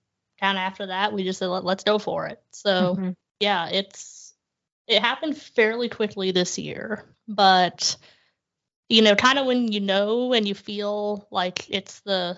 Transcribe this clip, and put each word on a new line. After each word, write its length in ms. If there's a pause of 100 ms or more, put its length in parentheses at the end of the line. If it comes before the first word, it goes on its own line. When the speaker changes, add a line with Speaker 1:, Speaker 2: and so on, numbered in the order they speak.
(400)
Speaker 1:
kinda 220
after 260
that, 260
we 100
just 160
said, 80
"Let, 180
let's 180
go 160
for 280
it." 140 (100)
So 440
Speaker 2:
Mm-hmm. 140 (300)
Speaker 1:
yeah, 300
it's, 640 (540)
it 140
happened 360
fairly 500
quickly 440
this 280
year, 460 (220)
but, 680 (920)
you 120
know, 140
kinda 280
when 280
you 80
know 540
and 140
you 60
feel 800
like 380
it's 320
the, 360